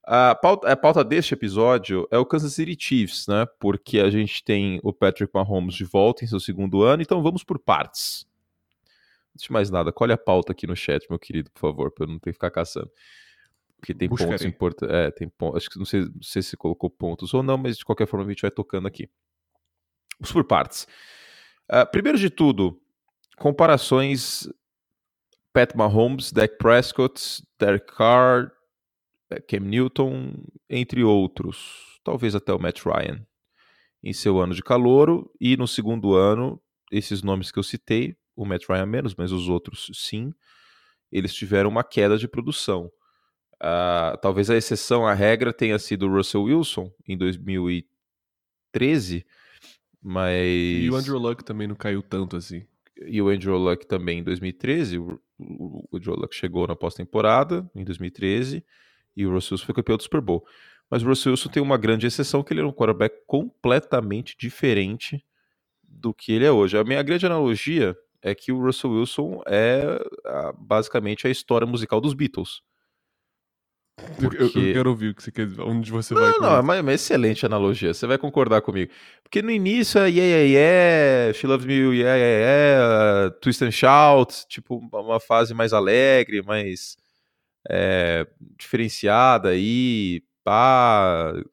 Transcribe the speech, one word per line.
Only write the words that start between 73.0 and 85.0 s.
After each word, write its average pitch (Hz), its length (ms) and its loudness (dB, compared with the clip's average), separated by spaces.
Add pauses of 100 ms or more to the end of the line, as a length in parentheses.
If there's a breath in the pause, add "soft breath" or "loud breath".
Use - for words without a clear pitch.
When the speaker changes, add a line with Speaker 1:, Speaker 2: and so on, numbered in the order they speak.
Speaker 2:
Eu, - 40 0
eu, - 80 0
eu 123 180 2
Speaker 1:
Porque 95 220 0
Speaker 2:
quero 127 160 2
ouvir 110 220 -2
o 101 40 -10
que - 80 -20
você 110 80 -14
quer, 110 160 -4 (140)
onde 110 280 -4
você 113 240 -6
Speaker 1:
Não, 440 80 2
Speaker 2:
vai 453 120 4
com 427 80 0
Speaker 1:
não, 220 80 2
é 160 60 6
Speaker 2:
isso. 123 80 6
Speaker 1:
uma, 175 180 0
uma 135 120 0
excelente 117 520 0
analogia, 101 480 0
você - 120 -6
vai 131 120 0
concordar 127 440 2
comigo. 95 300 -4 (320 loud breath)
Porque - 180 -2
no 220 80 -4
início 208 520 2
é 190 80 4
yeah, 175 340 4
yeah, 139 60 6
yeah, 143 840 6
she - 140 -4
loves 131 180 2
me, 135 100 -2
yeah, 127 400 4
yeah, - 20 4
yeah, 117 1080 4
uh, - 120 -6
twist 127 240 0
and 117 80 0
shout, 143 800 6
tipo, - 260 -12
uma, 117 240 -10
uma 113 220 -2